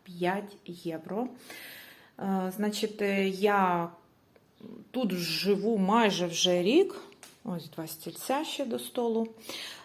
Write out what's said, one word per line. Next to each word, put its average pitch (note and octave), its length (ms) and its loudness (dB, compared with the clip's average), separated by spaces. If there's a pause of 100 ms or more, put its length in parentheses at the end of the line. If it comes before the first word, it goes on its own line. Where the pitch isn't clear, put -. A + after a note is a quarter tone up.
п'ять F3+ 600 -2
євро. F3 640 -6 (920)
Е, F#3+ 360 -2
значить, G#3 460 -2
е, G3 260 2
я F#3 640 2 (1000)
тут A#3+ 200 0
живу F#3 640 0
майже F#3+ 500 4
вже F3+ 340 2
рік. D4 340 6 (480)
Ось F3 260 -8
два D#3 180 -10
стільця C4 560 -6
ще D4 220 -4
до A#3 140 -4
столу. A3+ 480 -2 (580)